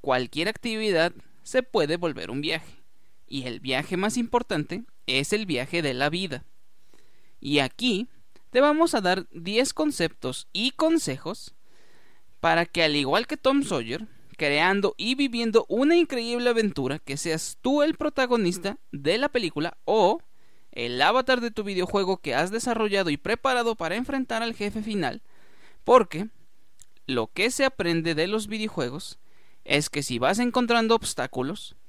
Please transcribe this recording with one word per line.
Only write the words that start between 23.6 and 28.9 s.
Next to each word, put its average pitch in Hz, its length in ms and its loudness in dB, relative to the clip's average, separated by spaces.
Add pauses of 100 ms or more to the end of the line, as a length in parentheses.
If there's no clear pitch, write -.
para 170 200 -4
enfrentar 254 480 -2
al 233 100 -4
jefe 208 300 -4
final, 202 400 -2 (600)
porque 214 440 6 (800)
lo 120 240 -2
que 202 180 0
se 269 160 2
aprende 170 480 0
de 156 140 2
los 214 180 -2
videojuegos 202 720 -4 (460)